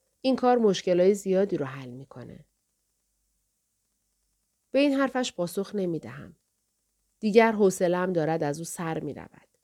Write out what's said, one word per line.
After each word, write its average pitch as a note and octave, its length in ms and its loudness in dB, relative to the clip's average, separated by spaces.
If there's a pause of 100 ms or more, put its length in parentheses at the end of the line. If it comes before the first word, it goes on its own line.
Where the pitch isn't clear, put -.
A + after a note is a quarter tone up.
(200)
این B3+ 160 0
کار B3 220 2
مشکلای F#3 560 4
زیادی G3 420 0
رو D3 100 -6
حل C3 240 -14
می‌کنه. B2 540 -18 (2250)
به C4 80 0
این C#4+ 140 4
حرفش C4 400 -2
پاسخ F3+ 420 -6
نمی‌دهم. D#3+ 600 -6 (840)
دیگر A3+ 320 6
حوصله‌ام F#3 600 2
دارد D#3+ 300 0
از C#3+ 160 -2
او E3 60 -10
سر D#3+ 360 -8
می‌رود. - 480 -14 (160)